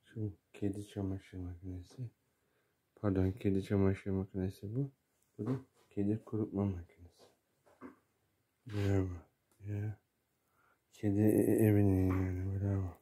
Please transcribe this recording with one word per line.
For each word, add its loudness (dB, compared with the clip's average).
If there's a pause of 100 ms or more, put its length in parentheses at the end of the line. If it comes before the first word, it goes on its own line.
şu -8 (200)
kedi -6
çamaşır -8
makinesi. -12 (840)
Pardon, 0
kedi 0
çamaşır 2
makinesi -6
bu. -4 (460)
Bu -6
da -2 (300)
kedi -2
kurutma -2
makinesi. -8 (1400)
Bravo. 0 (560)
Ya. -6 (920)
Kedi 0
e-, 6
e-, 6
evinin 6
yani. -2
Bravo. -2